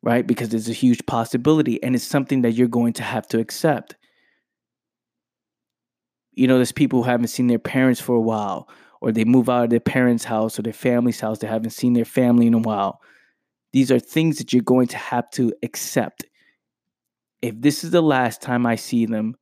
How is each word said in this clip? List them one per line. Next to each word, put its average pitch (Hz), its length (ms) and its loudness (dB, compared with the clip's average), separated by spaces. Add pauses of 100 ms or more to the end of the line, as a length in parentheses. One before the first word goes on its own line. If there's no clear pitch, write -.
Right? 117 220 2
Because 117 240 -2
there's 113 200 -4
a 120 40 -4
huge 120 320 2
possibility, 127 760 0
and 127 140 -2
it's 117 80 -2
something 139 400 -2
that 117 100 2
you're 123 140 2
going 117 260 0
to - 100 -8
have - 260 -6
to 113 100 0
accept. - 560 -4 (2500)
You 127 140 2
know, 127 100 4
there's 127 140 2
people 131 300 0
who 113 80 -2
haven't 120 200 0
seen 123 180 -2
their 117 100 2
parents 131 420 0
for 123 160 -2
a 117 60 2
while, 104 480 -4 (320)
or 117 100 -2
they 110 140 0
move 123 240 4
out 123 160 2
of 113 60 -2
their 117 80 4
parents' 123 440 0
house 110 340 -4
or 110 40 -8
their 110 120 -6
family's 120 460 0
house. 110 200 -6
They 110 80 -6
haven't 113 240 -4
seen 123 220 0
their 117 120 2
family 120 400 2
in 117 80 4
a 113 60 4
while. 104 420 -4 (720)
These 131 180 2
are 123 80 4
things 160 380 0
that - 160 -6
you're 123 80 4
going 127 260 2
to - 100 -10
have - 340 -6
to 120 200 -2 (120)
accept. - 600 -6 (1160)
If 113 180 -8
this 147 240 0
is 165 80 -6
the 175 100 4
last 131 400 2
time 123 240 -2
I 117 100 2
see 117 300 -2
them 110 360 -4